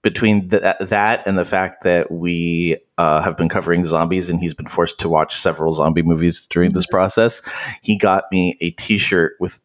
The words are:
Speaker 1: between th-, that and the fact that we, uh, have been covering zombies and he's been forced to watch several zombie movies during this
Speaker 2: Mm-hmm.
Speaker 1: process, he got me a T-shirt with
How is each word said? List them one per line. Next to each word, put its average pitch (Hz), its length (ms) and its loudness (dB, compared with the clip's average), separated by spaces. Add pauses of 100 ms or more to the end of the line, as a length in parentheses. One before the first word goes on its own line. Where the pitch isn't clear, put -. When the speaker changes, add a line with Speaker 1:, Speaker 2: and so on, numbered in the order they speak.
Speaker 1:
between 104 460 2
th-, 101 120 2 (180)
that 104 480 0
and 98 100 0
the 87 80 0
fact 92 380 -4
that 87 280 2
we, 85 640 -2 (200)
uh, 78 240 2
have 85 140 -2
been 82 140 0
covering 87 340 0
zombies 85 460 -2
and 85 100 -2
he's 82 140 -4
been - 140 -14
forced - 320 -2
to 82 100 -2
watch 78 260 0
several 80 380 0
zombie 80 300 2
movies 85 460 0
during 90 220 2
this 92 140 0
Speaker 2:
Mm-hmm. - 100 -4
Speaker 1:
process, 110 460 2 (400)
he 107 160 0
got 98 340 2
me 90 300 2
a 85 100 -2
T-shirt 90 680 0
with - 240 -8